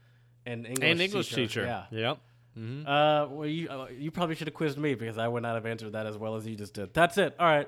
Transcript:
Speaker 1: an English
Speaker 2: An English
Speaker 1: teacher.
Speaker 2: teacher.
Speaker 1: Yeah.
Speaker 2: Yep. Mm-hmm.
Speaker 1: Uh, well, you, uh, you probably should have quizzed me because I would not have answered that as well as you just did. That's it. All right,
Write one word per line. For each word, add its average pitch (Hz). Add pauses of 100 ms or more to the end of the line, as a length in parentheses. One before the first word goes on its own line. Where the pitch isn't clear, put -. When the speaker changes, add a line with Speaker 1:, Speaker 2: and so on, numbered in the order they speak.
(440)
Speaker 1:
an 117
English 127
Speaker 2:
An 170
English 190
Speaker 1:
teacher. 117
Speaker 2:
teacher. -
Speaker 1:
Yeah. 113
Speaker 2:
Yep. 113 (400)
Mm-hmm. 127
Speaker 1:
Uh, 147
well, 151
you, 160
uh, 131 (100)
you 147
probably 165
should 151
have -
quizzed 147
me 147
because 113
I 113
would 120
not 117
have 113
answered 113
that 107
as 107
well 110
as 107
you 110
just 101
did. 98
That's 170
it. 170
All 170
right, 147